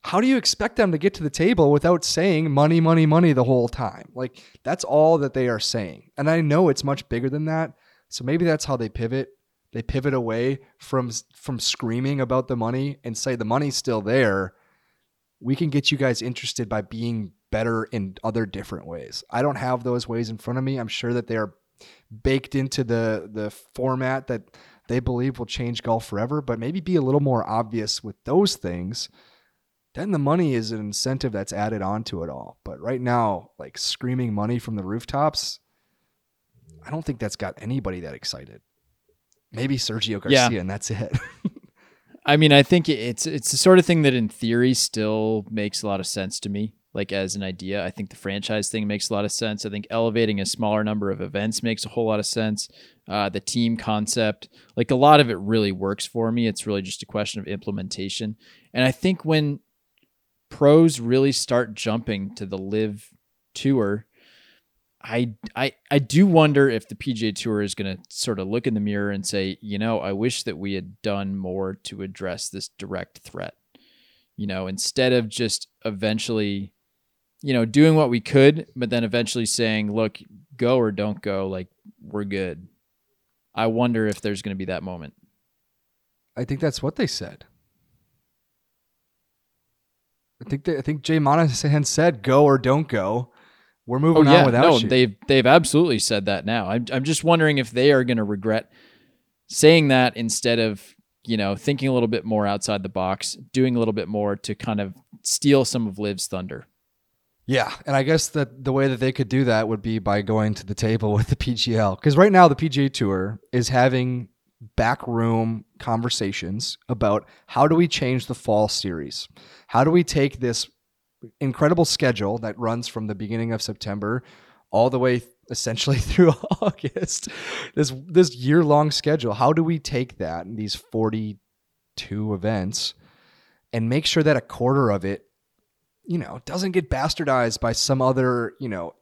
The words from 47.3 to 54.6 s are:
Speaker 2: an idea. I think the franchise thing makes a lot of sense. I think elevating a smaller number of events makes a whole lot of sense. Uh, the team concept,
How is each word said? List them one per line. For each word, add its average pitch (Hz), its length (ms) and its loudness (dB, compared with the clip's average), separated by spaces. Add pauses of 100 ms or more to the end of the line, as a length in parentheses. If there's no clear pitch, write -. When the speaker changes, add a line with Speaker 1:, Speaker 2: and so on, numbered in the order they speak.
Speaker 2:
an 101 80 -8
idea. 95 400 -8
I 90 80 -6
think 101 200 -10
the - 60 -20
franchise 101 520 -6
thing 107 180 -4
makes 104 220 -4
a 113 60 -4
lot 101 100 -2
of 101 80 -6
sense. 107 320 -6
I 107 60 -8
think 104 180 -8
elevating 113 500 0
a 98 80 -4
smaller 107 380 -2
number 104 260 -2
of 95 120 -6
events 101 400 -4
makes 113 240 -4
a - 20 -14
whole 117 180 -4
lot 110 140 0
of 104 60 -6
sense. 110 420 -4 (400)
Uh, 101 220 -2
the 98 100 -6
team 117 380 -2
concept, 107 720 -2 (260)